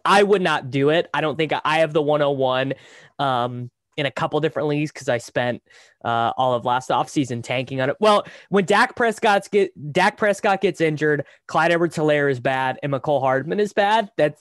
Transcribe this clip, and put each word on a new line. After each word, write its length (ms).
I 180
would 180
not 300
do 180
it. 240
I 80
don't 160
think 160
I, 100
I 160
have 140
the 80
one 220
oh 80
one, 420
um, 500
in 120
a 40
couple 280
different 280
leagues 240
'cause 160
I 120
spent, 420
uh, 320
all 180
of 120
last 240
offseason 520
tanking 380
on 100
it. 120
Well, 240
when 160
Dak 320
Prescott's 500
get, 240
Dak 240
Prescott 420
gets 220
injured, 440
Clyde 240
Edwards-Helaire 580
is 120
bad, 420
and 80
Mecole 300
Hardman 400
is 100
bad, 460
that, 240